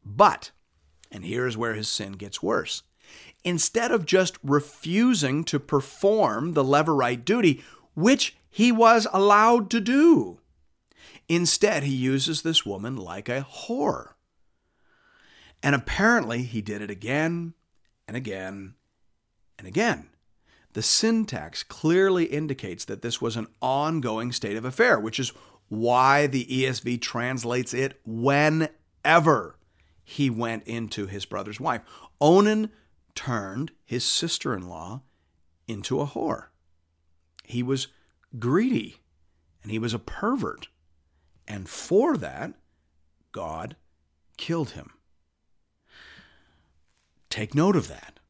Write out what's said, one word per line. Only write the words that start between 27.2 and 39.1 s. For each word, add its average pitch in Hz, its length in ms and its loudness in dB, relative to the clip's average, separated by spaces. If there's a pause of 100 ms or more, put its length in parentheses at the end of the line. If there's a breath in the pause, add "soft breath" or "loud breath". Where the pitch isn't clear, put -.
it, 135 280 -4
"whenever 143 1600 2 (440)
he 143 240 -2
went 113 360 -4
into 110 420 -8
his 98 200 -10
brother's 101 340 -10
wife." 127 220 -4 (380 loud breath)
Onan 208 520 6 (420 soft breath)
turned 113 580 -6 (140)
his 120 180 -6
sister-in-law 92 1000 -6 (640)
into 110 320 -6
a 147 80 -4
whore. - 400 -6 (960)
He 120 180 -6
was 127 280 -4 (500)
greedy, 156 640 0 (600)